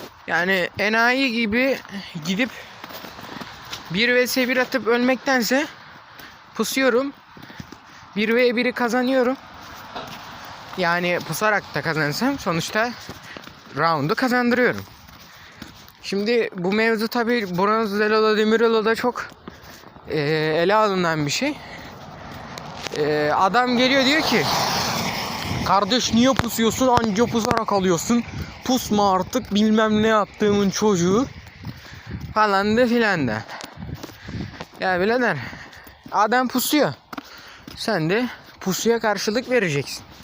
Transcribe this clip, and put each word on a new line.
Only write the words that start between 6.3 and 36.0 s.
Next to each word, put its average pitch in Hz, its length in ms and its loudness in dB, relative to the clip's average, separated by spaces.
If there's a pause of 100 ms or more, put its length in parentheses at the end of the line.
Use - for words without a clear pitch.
pusuyorum. 262 580 0 (1040)
Bir 214 180 2
ve 240 220 4
biri 247 160 0
kazanıyorum. 254 640 2 (1400)
Yani 175 400 2 (100)
pusarak 202 460 0
da 147 80 -2
kazansam 156 560 0
sonuçta 208 520 -2 (840)
round'u 156 380 2
kazandırıyorum. 240 720 2 (1160)
Şimdi 214 540 0
bu 185 160 0
mevzu 220 360 2
tabii 226 500 0
bronz 208 420 2
elo'da, 214 360 4
demir 214 240 4
elo'da 226 340 4
çok, 240 340 -2 (800)
e, 156 120 -2 (420)
ele 190 120 4
alınan 180 520 2
bir 143 40 -2
şey. 285 280 -2 (1400)
E, 151 380 0
adam 226 420 2
geliyor 254 280 4
diyor 294 180 4
ki, 214 200 2 (1200)
"Kardeş 202 480 2
niye 240 180 6
pusuyorsun? 226 560 0
Anca 233 380 2
pusarak 226 460 -2
alıyorsun. 196 520 2 (400)
Pusma 208 480 2
artık, 185 420 -2
bilmem 214 480 4
ne 220 60 4
yaptığımın 208 640 2
çocuğu." 202 560 2 (1080)
Falan 208 420 2
da 254 100 4
filan 214 420 2
da. 110 140 -2 (1400)
Ya 185 200 0
birader, 220 360 2 (760)